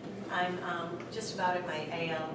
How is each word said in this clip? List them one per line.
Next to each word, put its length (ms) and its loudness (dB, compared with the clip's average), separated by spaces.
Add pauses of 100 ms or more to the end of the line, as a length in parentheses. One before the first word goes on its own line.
(320)
I'm, 320 2
um, 320 -2 (160)
just 220 -4
about 240 4
at 80 -2
my 260 -2
A 200 0
L, 240 0